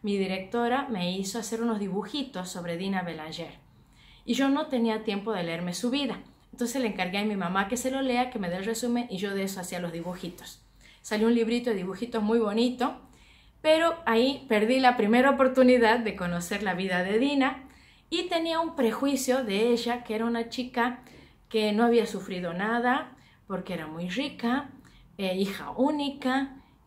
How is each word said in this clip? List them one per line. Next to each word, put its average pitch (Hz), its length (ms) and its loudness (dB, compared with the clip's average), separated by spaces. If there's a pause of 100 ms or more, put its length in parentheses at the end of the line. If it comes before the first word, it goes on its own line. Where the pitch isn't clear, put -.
mi 202 160 -2
directora 233 720 -2
me 180 260 -2
hizo 196 220 -4
hacer 226 240 -6
unos 226 160 0
dibujitos 196 720 -4
sobre 175 260 -6
Dina 190 240 -2
Belanger. 160 540 -8 (720)
Y 240 80 0
yo 269 160 2
no 302 160 2
tenía 226 380 0
tiempo 202 280 -2
de 185 100 -2
leerme 170 300 -4
su 240 160 -4
vida. 254 300 -2 (340)
Entonces 247 300 -2
le 233 60 0
encargué 185 280 -4
a 202 80 0
mi 214 100 -2
mamá 190 340 0
que 247 100 -2
se 262 120 -2
lo 269 120 -2
lea, 254 260 0
que 247 100 -6
me 185 120 -4
dé 175 60 -4
el 196 100 -6
resumen, 240 420 -2
y 190 80 -6
yo 202 180 -4
de 196 100 -2
eso 190 160 -6
hacía 175 200 -6
los 170 120 -6
dibujitos. 175 720 -10 (380)
Salió 214 260 2
un 233 80 6
librito 233 360 2
de 208 60 2
dibujitos 190 460 -4
muy 226 180 4
bonito, 240 600 2 (640)
pero 320 420 4
ahí 233 460 2
perdí 226 300 4
la 240 180 6
primera 233 320 6
oportunidad 247 680 6
de 208 140 -2
conocer 175 480 -4
la 190 120 0
vida 180 280 0
de 202 160 0
Dina, 277 480 2 (440)
y 359 140 -2
tenía 330 360 -2
un 330 160 -4
prejuicio 254 680 0
de 214 280 2
ella, 240 320 -2
que 214 100 -6
era 226 120 0
una 233 240 -2
chica 247 540 -4 (440)
que 214 240 0
no 220 120 4
había 233 200 6
sufrido 180 480 -6
nada, 240 640 0 (340)
porque 180 240 -6
era 156 140 -8
muy 165 200 -8
rica, 254 640 -2 (480)
eh, 190 160 -2
hija 185 380 -4
única, 277 920 -2 (240)